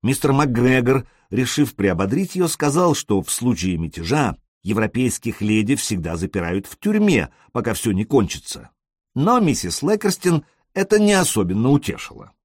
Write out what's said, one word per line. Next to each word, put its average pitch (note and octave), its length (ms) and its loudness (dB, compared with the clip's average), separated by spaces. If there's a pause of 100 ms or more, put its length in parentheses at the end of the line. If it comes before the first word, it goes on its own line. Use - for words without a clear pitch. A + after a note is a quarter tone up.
Мистер C3+ 300 0
МакГрегор, B2+ 720 2 (240)
решив B2+ 440 -2
приободрить G2 600 0
её, F3+ 140 0
сказал, D3+ 460 2
что G2 280 -2
в - 80 -10
случае F#2 460 -2
мятежа E2+ 600 -2 (260)
европейских A2+ 800 -2
леди G#2+ 340 2
всегда E2+ 420 -4
запирают F2+ 500 -4
в - 120 -20
тюрьме, G3+ 520 2 (220)
пока A#2 200 -2
всё G#2 200 -2
не G2 120 0
кончится. - 680 -2 (440)
Но G#3+ 260 2
миссис B2+ 420 -2
Лекерстин F3+ 640 0 (300)
это G3 260 2
не G#3 140 4
особенно A2 560 0
утешило. G#2 600 -2 (120)